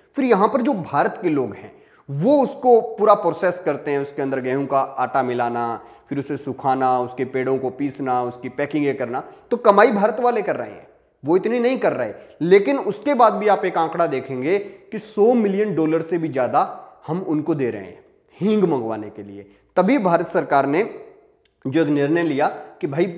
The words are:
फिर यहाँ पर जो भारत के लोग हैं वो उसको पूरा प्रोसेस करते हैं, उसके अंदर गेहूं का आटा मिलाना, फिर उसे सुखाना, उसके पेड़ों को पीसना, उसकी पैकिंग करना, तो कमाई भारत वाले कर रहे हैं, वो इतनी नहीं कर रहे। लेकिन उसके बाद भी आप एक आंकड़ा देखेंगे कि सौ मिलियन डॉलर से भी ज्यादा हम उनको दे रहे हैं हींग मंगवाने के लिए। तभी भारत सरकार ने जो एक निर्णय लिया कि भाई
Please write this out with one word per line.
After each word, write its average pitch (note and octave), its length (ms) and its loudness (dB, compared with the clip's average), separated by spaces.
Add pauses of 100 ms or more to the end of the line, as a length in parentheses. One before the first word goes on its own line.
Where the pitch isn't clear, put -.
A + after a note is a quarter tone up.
(160)
फिर C#4 100 0
यहाँ G#3+ 220 4
पर C#4 140 0
जो C4 120 0
भारत E3+ 480 -2
के F3+ 80 0
लोग C3 240 0
हैं - 180 -18 (380)
वो F3 340 2
उसको A#3+ 360 4 (160)
पूरा G#3 180 6
प्रोसेस F3 520 0
करते D3 260 -2
हैं, C#3+ 80 0
उसके C#3 220 -6
अंदर C3+ 180 -2
गेहूं C3+ 260 -2
का C3+ 140 0
आटा B2+ 440 -2
मिलाना, A#2+ 580 -4 (280)
फिर C#3 100 -6
उसे C#3 180 -6
सुखाना, C3 600 0
उसके B2 260 -4
पेड़ों C3 320 -2
को C3 120 -4
पीसना, C3 540 -4
उसकी B2 260 -8
पैकिंग C#3+ 480 -2
करना, B2+ 260 -6 (280)
तो A#3+ 60 -2
कमाई A#3 340 6
भारत A3 280 0
वाले A#3+ 220 0
कर D#3 140 -2
रहे A2+ 140 -8
हैं, F#2+ 180 -20 (360)
वो D#3+ 140 2
इतनी A3+ 220 0
नहीं B3 180 0
कर E3 160 0
रहे। A#2+ 200 -4 (280)
लेकिन G3 380 4
उसके A3+ 340 -2
बाद A3+ 200 6
भी G3 140 -2
आप G3 180 2
एक F3+ 120 -2
आंकड़ा E3 300 0
देखेंगे C3+ 520 -2
कि - 400 -12
सौ G#3+ 340 2
मिलियन G#3 420 0
डॉलर D#3+ 260 2
से E3+ 160 -4
भी D#3+ 100 -2
ज्यादा C3 360 0 (440)
हम E3+ 140 -4
उनको D#3 340 -2
दे C3+ 140 -2
रहे G#2+ 120 -8
हैं F2+ 220 -18 (340)
हींग G#3 260 0
मंगवाने A2+ 460 -2
के G#2 140 -14
लिए। G2+ 220 -16 (320)
तभी F#3+ 220 4
भारत E3+ 280 0
सरकार C#3 380 2
ने D3+ 180 0 (840)
जो C3+ 160 0
एक D3+ 60 2
निर्णय D3 360 0
लिया D3 240 0 (340)
कि F3 60 -4
भाई D3+ 180 0 (120)